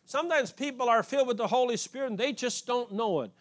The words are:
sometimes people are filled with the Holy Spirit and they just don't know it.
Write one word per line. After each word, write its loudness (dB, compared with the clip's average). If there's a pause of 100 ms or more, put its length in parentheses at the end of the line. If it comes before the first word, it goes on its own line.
sometimes 0
people -4
are 6
filled 2
with 0
the 0
Holy 2
Spirit -4
and -4
they 0
just -6
don't -2
know 0
it. -4 (100)